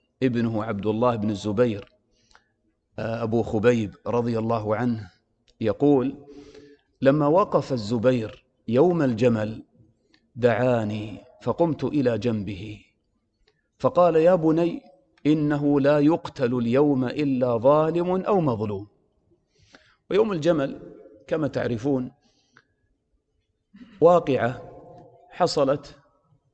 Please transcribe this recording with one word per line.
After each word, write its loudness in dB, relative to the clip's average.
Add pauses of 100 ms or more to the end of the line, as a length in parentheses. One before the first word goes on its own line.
(220)
ابنه -2
عبد -6
الله 0
بن -2
الزبير، -2 (1120)
أبو -2
خبيب 2 (120)
رضي -2
الله -2
عنه، -4 (500)
يقول: 0 (760)
"لما 4
وقف 0
الزبير -2 (240)
يوم 2
الجمل 0 (720)
دعاني -2 (220)
فقمت -2
إلى -2
جنبه، -6 (1000)
فقال: 2
'يا 4
بني، 0 (440)
إنه 2
لا 4
يقتل 0
اليوم 2
إلا -2
ظالم 2
أو 0
مظلوم.'" -4 (1160)
ويوم 2
الجمل -2 (460)
كما -4
تعرفون -4 (1900)
واقعة 2 (680)
حصلت -2 (580)